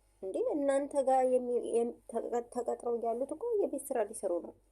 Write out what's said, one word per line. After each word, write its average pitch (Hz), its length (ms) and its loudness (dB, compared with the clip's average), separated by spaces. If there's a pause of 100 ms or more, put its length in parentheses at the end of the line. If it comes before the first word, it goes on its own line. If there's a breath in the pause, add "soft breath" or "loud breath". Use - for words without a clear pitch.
(240)
እንዴ፣ 190 120 -6 (140)
እናንተ 277 440 0 (100)
ጋር 262 220 6
የሚ-፣ 247 420 2
የም-፣ 233 280 0 (120)
ተቀ-፣ 233 420 -2
ተቀጥረው 240 500 -4
ያሉት 233 320 -2
እኮ 311 120 -8 (100)
የቤት 311 300 0
ስራ 247 200 -4
ሊሰሩ 202 380 -4
ነው። - 120 -14 (180)